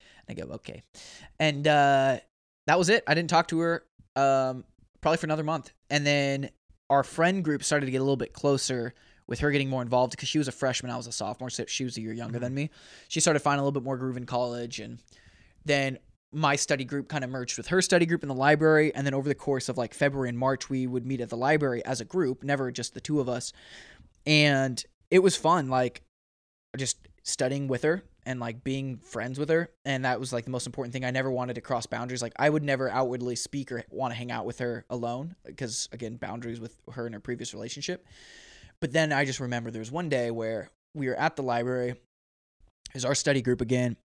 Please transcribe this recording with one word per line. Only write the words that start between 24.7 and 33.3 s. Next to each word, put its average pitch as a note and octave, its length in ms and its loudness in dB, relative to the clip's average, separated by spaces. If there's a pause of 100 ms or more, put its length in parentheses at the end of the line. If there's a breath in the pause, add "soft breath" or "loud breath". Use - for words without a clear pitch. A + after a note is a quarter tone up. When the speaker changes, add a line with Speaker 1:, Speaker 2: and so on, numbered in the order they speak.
Speaker 1:
it F3+ 100 8
was F#3 160 6
fun, D#3+ 320 4
like, B2+ 340 0 (760)
just C3 220 -4 (260)
studying C#3 440 -2
with B2+ 140 0
her E3+ 220 2 (220)
and, B2+ 120 -6
like, A#2 240 -6
being C3+ 360 -4
friends B2 400 -6
with D3 100 -2
her. E3 220 2 (140)
And C3+ 200 -2
that B2+ 160 0
was, B2+ 120 -6
like, A#2 120 -2
the C3 60 -10
most B2 160 -4
important B2 260 -8
thing. C3 120 -4
I B2+ 60 -2
never C3 200 0
wanted B2 240 -2
to A#2 80 -10
cross A#2+ 240 -4
boundaries. A#2+ 360 -6
Like, A#2 140 -6
I D3 140 4
would D3+ 120 2
never C3+ 280 0
outwardly B2 440 0